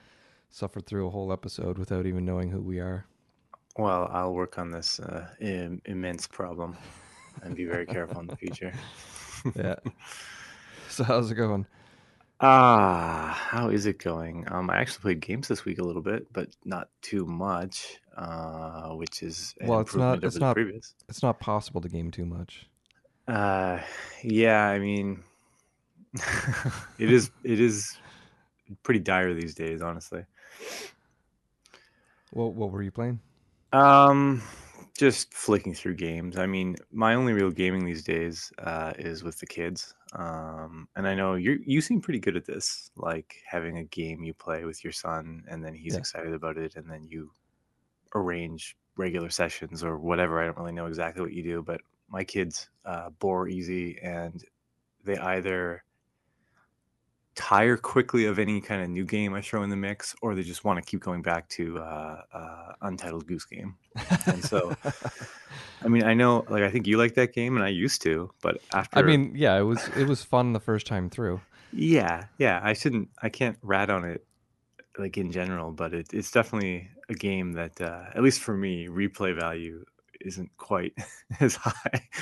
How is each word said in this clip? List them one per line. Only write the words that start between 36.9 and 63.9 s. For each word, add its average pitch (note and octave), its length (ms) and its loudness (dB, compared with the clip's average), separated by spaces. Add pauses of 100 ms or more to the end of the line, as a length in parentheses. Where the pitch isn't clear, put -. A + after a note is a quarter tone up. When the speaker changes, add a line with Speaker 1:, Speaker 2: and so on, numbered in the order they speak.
Speaker 2:
my A2 240 4
only B2 180 4
real G2 180 4
gaming F#2 340 2
these E2 180 -4
days, E2+ 560 -4
uh, D#2+ 380 -6
is E2 260 -8
with E2+ 160 -10
the E2 60 -14
kids. E2+ 480 -8 (200)
Um, D#2+ 840 -10
and G2 120 -2
I F#2+ 80 2
know F#2+ 200 2
you, G#2 300 2
you C#3 160 4
seem G#3+ 200 2
pretty C3 180 -2
good F#2+ 180 0
at E2 80 -4
this, - 500 -6
like, E2 400 -6 (100)
having E2+ 320 -6
a E2+ 60 -8
game D#2+ 400 -8
you D#2+ 100 -8
play E2 320 -6
with D#2+ 180 -10
your - 100 -8
son, E2 560 -8
and E2 140 -10
then D#2 120 -10
he's D#2+ 180 -8
Speaker 1:
Yeah. F#2 60 -2
Speaker 2:
excited E2 340 -8
about D#2+ 240 -6
it, D#2+ 180 -8
and D#2+ 140 -16
then D#2 140 -14
you D#2 280 -14 (840)
arrange E2+ 640 -6 (200)
regular F2 320 -2
sessions E2+ 540 -4
or E2 160 -4
whatever. E2+ 420 2
I E2 40 2
don't E2 120 -6
really E2+ 140 -8
know E2+ 160 -6
exactly E2+ 340 -6
what E2+ 120 -6
you F2 100 -8
do, E2+ 200 -4
but - 180 -8 (280)
my F#2+ 140 -6
kids, F#2 460 -6 (160)
uh, E2+ 260 -8
bore F#2 360 -2
easy, F2+ 540 -6
and E2+ 420 -8 (600)
they G2 140 -2
either F2+ 640 -2 (1500)
tire A2 420 6
quickly B2 480 2
of G#2 140 2
any G#2 200 2
kind G2 220 -4
of F2 80 -4
new F2+ 160 -2
game G#2 300 -2
I G2 60 -6
throw G#2+ 220 -4
in G2+ 60 -2
the G2+ 60 -2
mix, G2 460 -6
or A2 120 -2
they F#2+ 80 -2
just F2 220 -8
wanna F#2 180 2
keep - 200 -6
going F2 200 -4
back E2+ 280 -2
to, E2 280 -4
uh, D#2 440 -8 (120)
uh, E2+ 480 -14
Untitled E2+ 460 -8
Goose E2+ 180 -6
Game. - 300 -12 (500)